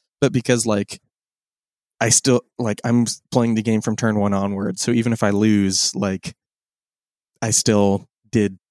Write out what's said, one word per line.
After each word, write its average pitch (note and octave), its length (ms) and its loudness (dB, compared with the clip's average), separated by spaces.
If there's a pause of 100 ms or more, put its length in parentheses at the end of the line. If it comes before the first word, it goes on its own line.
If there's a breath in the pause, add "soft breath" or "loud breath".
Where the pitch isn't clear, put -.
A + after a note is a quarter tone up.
(200 soft breath)
but C3+ 140 2
because, A#2+ 320 0
like, G#2 340 -4 (1000)
I A2+ 80 0
still, B2 320 2 (180)
like, A2+ 240 -4
I'm A#2+ 200 2
s-, - 180 -8 (100)
playing A#2 240 0
the A2 60 0
game A2 180 0
from G#2+ 160 -4
turn G#2+ 240 -2
one G2+ 140 0
onward. G2 440 -4
So - 140 -4
even A#2 220 0
if A2 100 -2
I G#2 60 2
lose, G2+ 680 2
like, F#2+ 400 -6 (1040)
I A2+ 100 -4
still G2+ 580 2 (200)
did G2+ 300 0 (120)